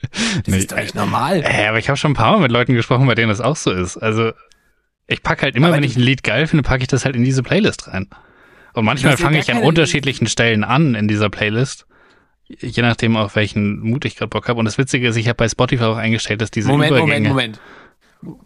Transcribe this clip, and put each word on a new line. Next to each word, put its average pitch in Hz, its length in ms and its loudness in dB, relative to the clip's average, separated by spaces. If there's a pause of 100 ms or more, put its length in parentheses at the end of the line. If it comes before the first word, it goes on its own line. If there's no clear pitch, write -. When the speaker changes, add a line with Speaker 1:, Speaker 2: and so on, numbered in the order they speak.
(140)
Speaker 1:
Das 220 320 -4
Speaker 2:
Nee. 95 120 0
Speaker 1:
ist 95 120 -2
doch - 60 -8
nicht - 180 -8
normal. 123 480 -2
Speaker 2:
Hä, - 260 0
aber 110 100 0
ich 110 100 -4
hab 139 80 0
schon 151 140 0
ein 135 40 2
paar 117 180 2
Mal 214 80 4
mit 131 120 2
Leuten 120 220 2
gesprochen, 123 320 2
bei 120 80 4
denen 113 160 2
das 101 100 -2
auch 131 160 0
so - 160 -2
ist. 92 240 -2
Also, 110 360 0 (720)
ich - 160 -6
pack - 200 -2
halt 139 140 -2
immer, 156 120 4
Speaker 1:
Aber 165 80 4
Speaker 2:
wenn 147 60 2
Speaker 1:
du 139 60 0
Speaker 2:
ich 113 80 -4
ein 127 60 2
Lied 131 200 2
geil 120 240 0
finde, 151 160 2
pack 127 200 0
ich 127 60 -4
das 135 180 0
halt 135 100 -2
in 120 80 2
diese 131 180 0
Playlist 156 460 -2
rein. 95 200 -8 (640)
Und 113 100 0
manchmal 131 280 2
Speaker 1:
Du - 20 4
hast 123 60 -2
ja 170 40 0
Speaker 2:
fange 156 120 2
Speaker 1:
gar 151 60 0
Speaker 2:
ich - 80 -4
an 120 60 0
Speaker 1:
keine 117 100 2
Speaker 2:
unterschiedlichen 156 600 0
Stellen 113 360 2
an 131 320 2
in 107 140 -2
dieser 107 220 0
Playlist. 110 560 -2 (600)
Je - 360 -6
nachdem, 113 340 2
auf 107 180 -2
welchen 104 460 -2
Mut 113 240 -2
ich 113 120 -6
grad 113 120 -6
Bock - 200 -4
hab. 120 100 0
Und 117 80 0
das 107 100 -4
Witzige 131 320 0
ist, 110 80 0
ich 113 100 -2
hab 120 120 -2
bei 117 100 2
Spotify 123 360 0
auch 110 120 0
eingestellt, 110 460 -2
dass 104 80 -4
diese 113 180 -2
Speaker 1:
Moment, 147 220 4
Speaker 2:
Übergänge 127 380 2
Speaker 1:
Moment, 123 320 -2 (600)
Moment. - 260 -18